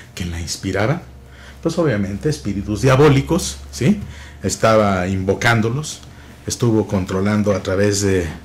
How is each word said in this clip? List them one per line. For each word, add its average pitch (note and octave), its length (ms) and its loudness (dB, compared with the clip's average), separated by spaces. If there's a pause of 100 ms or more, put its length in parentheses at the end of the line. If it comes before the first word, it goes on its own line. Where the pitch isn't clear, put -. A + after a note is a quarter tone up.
(160)
que F#2 80 -8
la E2+ 160 -8
inspiraban. G2 600 -4 (600)
Pues E3+ 160 -2
obviamente G#2 500 -2
espíritus G2+ 540 -4
diabólicos, C3+ 760 4 (120)
¿sí? F#3+ 300 0 (420)
Estaba G2+ 640 2
invocándolos, A2+ 920 0 (480)
estuvo A2 400 0
controlando G2+ 680 0
a F2+ 80 -4
través G2 380 0
de F#2+ 260 2 (180)